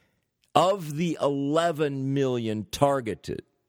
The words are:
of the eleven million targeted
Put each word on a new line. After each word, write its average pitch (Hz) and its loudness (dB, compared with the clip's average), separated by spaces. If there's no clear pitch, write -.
of 165 2
the 170 -2
eleven 143 0
million 120 0
targeted 135 -2